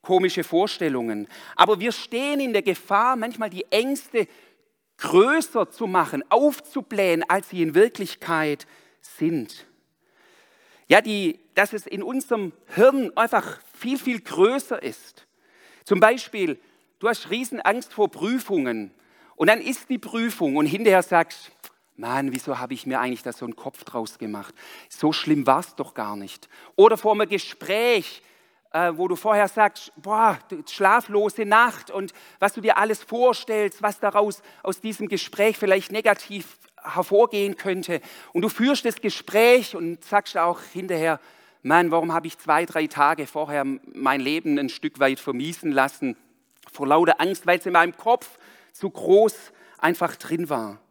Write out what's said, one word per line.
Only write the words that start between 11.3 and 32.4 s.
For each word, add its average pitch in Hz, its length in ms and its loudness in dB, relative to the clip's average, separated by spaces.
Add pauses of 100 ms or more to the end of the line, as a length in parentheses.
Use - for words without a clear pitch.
dass 202 180 2
es 214 140 -10
in 202 160 -10
unserem 240 500 -4 (220)
Hirn 254 420 4
einfach 226 440 -2 (140)
viel, 254 240 -6
viel 240 220 -4
größer 214 640 0
ist. - 440 -14 (580)
Zum 190 160 2
Beispiel, 214 600 0 (380)
du 214 100 -2
hast 220 220 -4
Riesenangst 233 640 -2
vor 208 160 0
Prüfungen 143 800 -4 (440)
und 156 120 2
dann 220 140 2
ist - 260 -8
die 254 100 -4
Prüfung 208 580 -4
und 151 100 2
hinterher 190 360 4
sagst, - 480 -2 (460)
„Mann, 127 360 -4
wieso 127 280 -8
habe 127 140 -10
ich 120 120 -14
mir 131 140 -2
eigentlich 123 240 -6
da 123 80 -10
so - 120 -14
einen 113 120 -12
Kopf - 260 -16
draus - 360 -10
gemacht? 104 360 -12 (340)
So - 240 0
schlimm 147 360 0
war's 139 260 2
doch - 200 -12
gar 107 200 -8
nicht.“ 101 340 -16 (280)
Oder 214 200 8
vor 214 140 0
einem 208 180 2
Gespräch, 202 920 -2 (480)
äh, 170 240 0
wo 175 140 -2
du 180 80 -2
vorher 208 320 2
sagst, - 480 0
„Boah, 208 420 0 (100)
du, 160 160 -12
schlaflose 208 800 0
Nacht“ 220 460 2
und 196 220 -8 (260)
was 202 140 2